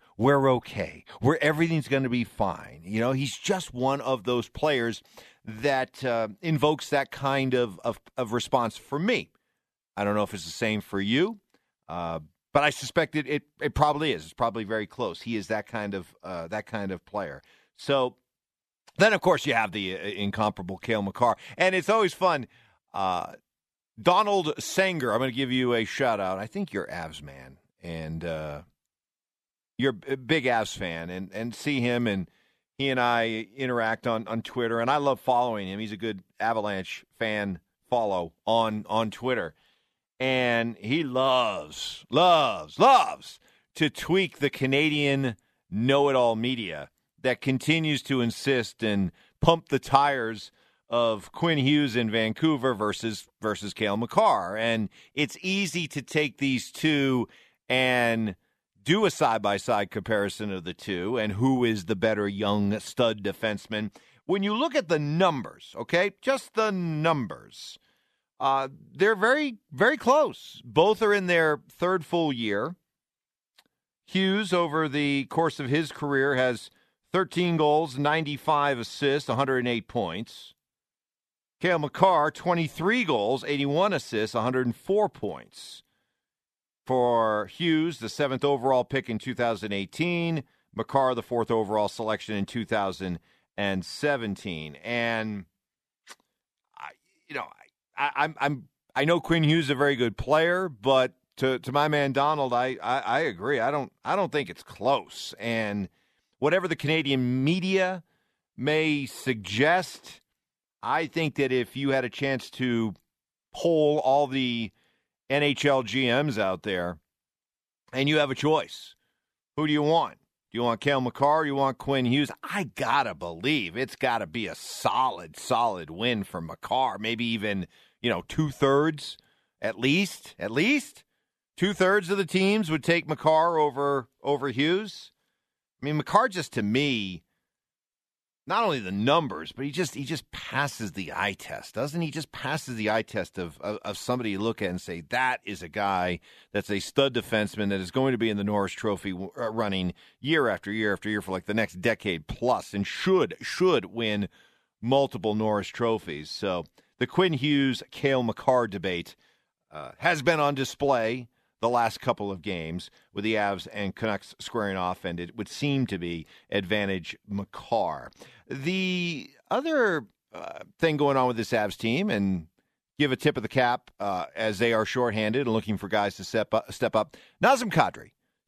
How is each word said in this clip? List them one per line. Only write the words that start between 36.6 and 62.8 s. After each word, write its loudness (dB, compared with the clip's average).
fan -2
follow 0
on, 2
on 2
Twitter. -4
And 0
he 0
loves, 0
loves, 4
loves 4
to 2
tweak 0
the 0
Canadian 2
know-it-all 4
media -4
that 0
continues 0
to 0
insist 0
and 2
pump 4
the 2
tires 0
of 0
Quinn 0
Hughes 2
in 0
Vancouver 0
versus, -4
versus -4
Cale 0
Makar. 2
And 0
it's -2
easy -2
to -6
take -2
these 0
two 2
and 2
do 2
a 4
side-by-side 0
comparison -2
of -6
the -8
two -4
and -2
who 2
is 0
the -2
better 0
young 0